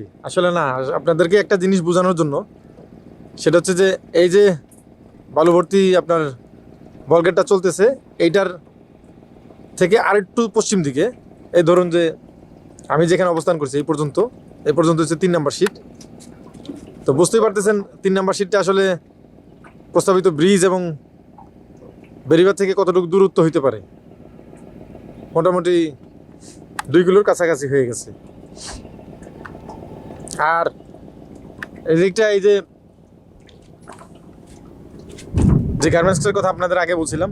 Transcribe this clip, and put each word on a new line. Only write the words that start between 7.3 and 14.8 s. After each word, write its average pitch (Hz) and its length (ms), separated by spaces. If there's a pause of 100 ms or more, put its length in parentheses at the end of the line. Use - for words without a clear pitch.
চলতেছে, 185 440 (320)
এইটার 180 300 (1300)
থেকে 180 220
আরেকটু 202 440 (140)
পশ্চিম 208 260
দিকে, 143 220 (480)
এই 175 160
ধরুন 180 220
যে 170 120 (840)
আমি 151 180
যেখানে 180 240
অবস্থান 165 280
করছি 139 180
এই 147 140
পর্যন্ত, 147 260 (480)
এই 151 120
পর্যন্ত 165 240